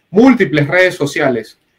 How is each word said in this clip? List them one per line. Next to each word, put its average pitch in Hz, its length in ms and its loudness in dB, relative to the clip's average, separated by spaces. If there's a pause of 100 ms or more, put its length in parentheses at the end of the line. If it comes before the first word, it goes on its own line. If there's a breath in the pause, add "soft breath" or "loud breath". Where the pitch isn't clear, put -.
(100)
múltiples 185 580 2
redes 180 280 0
sociales, 139 640 -6 (200)